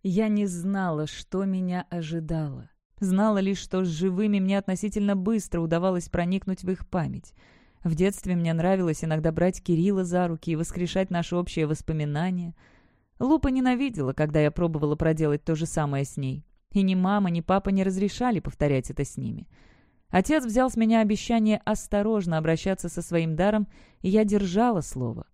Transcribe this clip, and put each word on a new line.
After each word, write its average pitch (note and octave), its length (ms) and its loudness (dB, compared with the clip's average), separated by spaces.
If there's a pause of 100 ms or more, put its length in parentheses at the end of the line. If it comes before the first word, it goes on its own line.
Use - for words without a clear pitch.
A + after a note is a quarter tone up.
Я G3+ 260 2
не G#3 180 2
знала, F3 640 -2
что - 360 -6
меня F#3 460 -2
ожидало. D#3+ 800 -6 (300)
Знала G3+ 380 2
лишь, F#3+ 200 0
что F#3 260 -2
с F3+ 40 0
живыми F#3+ 500 0
мне F#3+ 200 2
относительно G3+ 580 -2
быстро F#3+ 440 -2
удавалось E3+ 480 0
проникнуть F#3 540 -2
в F#3 80 -4
их - 180 -6
память. C#3+ 460 -4 (500)
В E3 100 0
детстве F#3 400 0
мне E3+ 180 0
нравилось E3+ 520 2
иногда D#3+ 280 0
брать F3 300 0
Кирилла F#3 420 2
за F3+ 240 0
руки E3 240 -4
и D#3 40 0
воскрешать F3 540 -2
наши F3 260 -2
общие E3+ 300 -2
воспоминания. D#3 880 -4 (640)
Лупа C#4 300 2
ненавидела, B3+ 640 0
когда D3+ 280 2
я D3+ 100 4
пробовала D3+ 460 0
проделать D#3 480 0
то E3 100 0
же D#3+ 120 -2
самое C#3+ 380 -2
с - 120 -10
ней. C#3 280 -6 (280)
И G3 100 2
ни F#3+ 120 2
мама, F#3 360 2
ни E3+ 100 -2
папа G3 300 0
не F#3+ 120 2
разрешали G3 580 0
повторять C#3+ 500 0
это C#3+ 140 -4
с - 120 -10
ними. - 320 -8 (640)
Отец C#4+ 340 2
взял A#3+ 260 2
с - 60 -6
меня A3+ 240 4
обещание G#3+ 640 2
осторожно G#3 760 0
обращаться E3 500 0
со E3+ 140 -8
своим E3 340 0
даром, G#3 320 2 (320)
и F#3 80 -2
я G#3+ 160 6
держала G3+ 560 2
слово. B2 540 -6